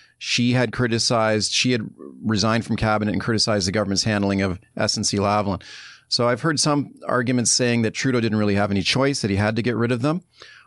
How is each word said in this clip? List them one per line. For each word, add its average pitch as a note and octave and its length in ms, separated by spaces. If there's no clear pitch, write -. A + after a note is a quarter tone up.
She - 340
had A#2+ 220
criticized, A2 800
she - 180
had A2+ 180
resigned A2 440
from A#2 100
cabinet G#2+ 380
and F#2 80
criticized G#2 460
the G2 40
government's G2 320
handling G2+ 380
of F#2 180
S G#2+ 220
N G#2+ 80
C - 120
Lavalin. G2 460
So A#2+ 180
I've A#2+ 140
heard D3+ 180
some D3 340
arguments B2 440
saying A#2+ 320
that A2 100
Trudeau B2+ 260
didn't A2 200
really G#2 160
have G2+ 160
any G2 100
choice, C3+ 400
that G#2+ 100
he G2 60
had G#2+ 180
to A#2+ 60
get A2+ 160
rid A#2 160
of A#2 80
them. D#3 220